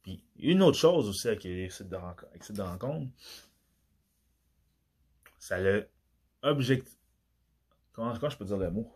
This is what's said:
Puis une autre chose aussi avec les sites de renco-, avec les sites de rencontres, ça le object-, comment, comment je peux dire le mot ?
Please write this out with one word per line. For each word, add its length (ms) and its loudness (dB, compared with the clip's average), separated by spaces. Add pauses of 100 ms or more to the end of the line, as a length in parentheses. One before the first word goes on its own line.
Puis 240 -14 (120)
une 260 4
autre 140 8
chose 300 4
aussi 200 -4
avec 160 -2
les 260 -6
sites 200 -14
de 60 -8
renco-, 300 -12
avec 160 -20
les 40 -20
sites 120 -10
de 60 -6
rencontres, 480 -6 (2250)
ça 220 -6
le 280 2 (540)
object-, 560 0 (960)
comment, 240 -4
comment 140 -4
je 80 -8
peux 80 -10
dire 120 -2
le 140 0
mot ? 240 -4